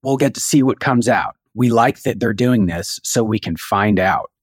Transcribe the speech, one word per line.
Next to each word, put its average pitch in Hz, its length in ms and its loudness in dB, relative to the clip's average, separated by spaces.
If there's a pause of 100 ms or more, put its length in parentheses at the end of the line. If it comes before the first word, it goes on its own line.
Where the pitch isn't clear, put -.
we'll 135 140 0
get 139 180 0
to - 60 -14
see 143 220 2
what 131 180 0
comes 120 280 0
out. - 280 -2 (180)
We 123 160 2
like 117 320 2
that 95 180 -4
they're 117 120 -2
doing 120 340 2
this 85 380 -6
so - 180 -2
we 107 160 -2
can 85 180 -6
find 101 440 0
out. 92 300 -2 (120)